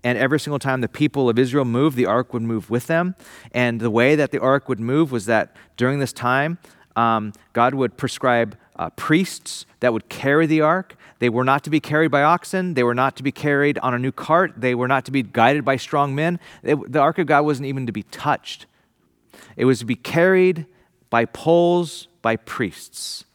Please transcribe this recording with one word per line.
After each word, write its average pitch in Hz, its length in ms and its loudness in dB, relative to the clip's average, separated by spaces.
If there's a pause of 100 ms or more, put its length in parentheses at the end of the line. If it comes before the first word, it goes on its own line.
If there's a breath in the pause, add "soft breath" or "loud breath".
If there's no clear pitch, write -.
and 123 140 0
every 131 220 2
single 143 200 -4
time 131 220 -2
the 110 80 -2
people 139 400 0
of 113 100 2
Israel 131 260 2
moved, 127 300 0
the 123 100 0
ark 113 280 0
would 117 100 -4
move 113 260 -4
with 117 180 -2
them. 175 280 -2 (360 loud breath)
And 120 280 -2
the 117 100 0
way 120 260 4
that 147 160 0
the 139 100 -4
ark 135 260 2
would 120 120 -4
move 135 320 0
was 110 160 -4
that 110 280 0 (220 soft breath)
during 135 220 0
this 131 120 -2
time, 139 460 -2 (380 soft breath)
um, 110 380 0 (200 soft breath)
God 120 200 2
would 131 240 -2
prescribe, 120 600 -2 (180 soft breath)
uh, 85 160 -8
priests - 760 -2 (140 soft breath)
that 123 140 2
would 107 160 -6
carry 147 360 2
the 156 160 2
ark. 170 340 0 (240 soft breath)
They 123 100 2
were 120 140 0
not 135 200 2
to 156 60 -10
be 151 100 2
carried 151 320 0
by 143 120 2
oxen. 175 500 0
They 127 100 2
were 120 120 2
not 131 220 0
to 131 60 -14
be 135 80 -2
carried 143 480 0
on 123 140 -2
a 120 60 -2
new 131 120 -2
cart. 165 460 0
They 123 180 -2
were 123 120 -2
not 131 180 0
to 131 60 -14
be 135 120 -2
guided 120 400 2
by 135 140 0
strong 143 360 -2
men. 165 260 -2 (240 loud breath)
It, 139 280 -2
the 147 80 0
ark 147 180 2
of 165 100 -2
God 147 180 4
wasn't 143 220 -2
even 135 180 -6
to 113 60 -4
be 101 120 -6
touched. - 640 -8 (880 loud breath)
It - 100 -2
was 127 140 4
to 117 60 -12
be 107 100 -4
carried 185 680 2 (440 soft breath)
by 117 160 2
poles, 175 840 0 (140)
by 113 140 0
priests. - 880 -10 (120)